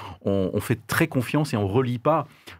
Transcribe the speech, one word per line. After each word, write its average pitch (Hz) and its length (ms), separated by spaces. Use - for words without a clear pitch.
on, 98 280
on - 80
fait 117 260
très 165 220
confiance 147 440
et 123 40
on 104 100
relit 123 320
pas. 147 300